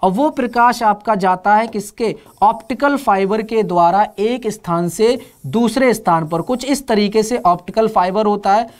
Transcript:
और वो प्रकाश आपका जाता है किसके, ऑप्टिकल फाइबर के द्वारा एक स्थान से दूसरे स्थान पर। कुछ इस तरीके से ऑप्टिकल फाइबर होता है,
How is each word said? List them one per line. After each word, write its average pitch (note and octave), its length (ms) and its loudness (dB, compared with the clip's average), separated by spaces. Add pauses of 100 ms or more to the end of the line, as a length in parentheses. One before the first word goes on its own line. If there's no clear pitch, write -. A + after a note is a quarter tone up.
और F#3+ 100 2
वो C4+ 180 0
प्रकाश A#3+ 540 0
आपका G#3+ 320 0
जाता F#3 400 0
है A3 120 2
किसके, G#3+ 480 -6 (260)
ऑप्टिकल C4+ 560 0
फाइबर G3+ 440 0
के A3 220 -2
द्वारा F3 440 2 (120)
एक A#3 280 -2
स्थान F3 420 -2
से A3+ 280 0 (280)
दूसरे A3+ 480 2
स्थान E3 340 0
पर। E3+ 140 -4
कुछ B3 240 -6
इस C4+ 220 -2
तरीके G#3 360 2
से A3+ 140 -4
ऑप्टिकल G3 500 0
फाइबर G#3 380 0
होता G3+ 280 0
है, A#3 160 0 (100)